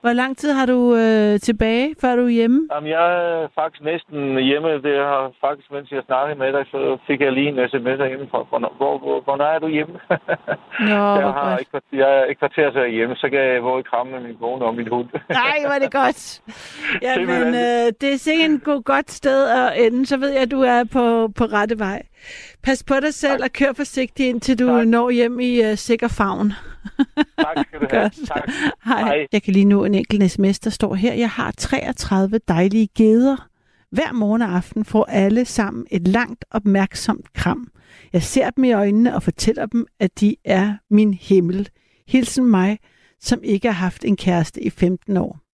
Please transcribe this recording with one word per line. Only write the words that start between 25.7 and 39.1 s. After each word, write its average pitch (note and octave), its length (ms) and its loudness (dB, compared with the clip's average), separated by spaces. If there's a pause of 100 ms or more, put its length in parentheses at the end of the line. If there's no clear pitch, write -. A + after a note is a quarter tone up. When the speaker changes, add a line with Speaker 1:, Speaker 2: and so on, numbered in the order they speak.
Speaker 1:
sikker A#3 300 -2
favn. G3+ 460 -2 (840)
Speaker 2:
Tak D4+ 180 0 (100)
skal - 120 -16
du - 120 0
have. A3 100 2
Speaker 1:
<laughs> - 20 2
Godt. G#3 100 0 (140)
Speaker 2:
Tak. - 220 -6 (360)
Speaker 1:
Hej. A#3 180 0
Speaker 2:
Hej. D3+ 280 0
Speaker 1:
Jeg G#3 120 0
kan F#3+ 100 0
lige G3 120 6
nå G3+ 200 6
en G3 100 2
enkelt G3 360 2
S - 80 -6
M G3 140 4
S, - 60 -6
der A3 100 -4
står G#3 260 -2
her. A3 180 0
"Jeg A#3 160 0
har - 220 -4
treogtredive G#3 960 -2
dejlige G3 400 2 (100)
geder. A#3 380 6 (560)
Hver D4 220 -2
morgen A3 280 0
og G#3+ 140 0
aften G#3 300 -2
får G#3+ 240 2
alle G#3 360 2
sammen - 460 -4
et F3+ 160 0
langt, A#3 440 -2
opmærksomt G3+ 840 -2
kram. - 340 -4 (460)
Jeg E3+ 100 4
ser - 260 0
dem C4 140 0
i B3 100 4
øjnene G#3 420 2